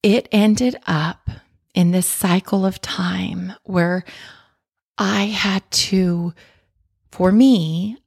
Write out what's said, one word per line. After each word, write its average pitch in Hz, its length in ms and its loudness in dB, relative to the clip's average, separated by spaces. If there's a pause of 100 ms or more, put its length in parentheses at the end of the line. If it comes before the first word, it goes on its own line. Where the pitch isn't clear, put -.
It 208 280 2
ended 214 540 2
up 160 440 -4 (440)
in 175 180 4
this 180 160 0
cycle 190 580 -2
of 190 160 -2
time 180 720 -6 (100)
where 180 420 -2 (920)
I 202 280 0
had 196 460 -4
to, 175 640 0 (800)
for 185 220 2
me 208 720 2